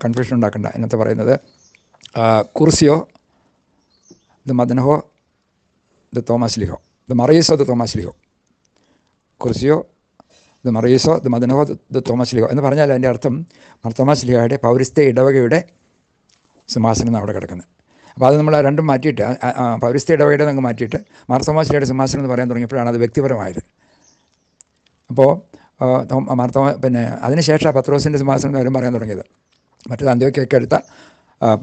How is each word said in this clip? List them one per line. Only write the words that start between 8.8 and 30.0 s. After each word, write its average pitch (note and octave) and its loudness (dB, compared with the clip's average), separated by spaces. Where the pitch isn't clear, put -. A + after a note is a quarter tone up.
കുർസിയോ, B2 0
the B2 0
മറിയസോ, B2+ 2
the B2+ -2
മദനഹോ, B2+ 2
the C3 -2
തോമസ് A#2+ -2
ലിഹോ A2+ 2
എന്ന് C#3 0
പറഞ്ഞാൽ C#3+ 2
അതിൻ്റെ B2+ 0
അർത്ഥം A#2+ -4
മാർ B2 -6
തോമസ് C3 2
ലിഹോയുടെ A#2 2
പൗരസ്ത്യ B2+ 2
ഇടവകയുടെ C3+ 2
സിംഹാസനം A2+ 0
എന്നാണ് A2+ -2
അവിടെ G#2 -6
കിടക്കുന്നത്. F2+ -10
അപ്പോൾ B2+ 2
അത് C#3+ 6
നമ്മൾ D3+ 2
ആ - 4
രണ്ടും D#3 0
മാറ്റിയിട്ട്, C3+ 0
ആ, A2 -2
ആ, B2 -2
ആ, - 0
പൗരസ്ത്യ C#3 0
ഇടവകയുടെ D3 4
അങ്ങ് C3+ -2
മാറ്റിയിട്ട് A2+ -6
മാർ C3 0
തോമസ് D#3 0
ലിഹോയുടെ C#3 0
സിംഹാസനം C3+ -2
എന്ന് B2+ -4
പറയാൻ B2 -2
തുടങ്ങിയപ്പോഴാണ് A#2+ -4
അത് A#2+ -2
വ്യക്തിപരമായത്. A2+ -2
അപ്പോൾ, C3 4
ആ, B2+ 0
തോ-, C3 -2
മാർ B2 -2
തോമ-, C#3 2
പിന്നെ B2 0
അതിനുശേഷം D#3 2
പത്രോസിൻ്റെ C#3+ 0
സിംഹാസനം C3+ 0
എന്ന് C3+ -2
അവരും C3 0
പറയാൻ B2 -2
തുടങ്ങിയത്. G#2+ -8
മറ്റേത് C3 -2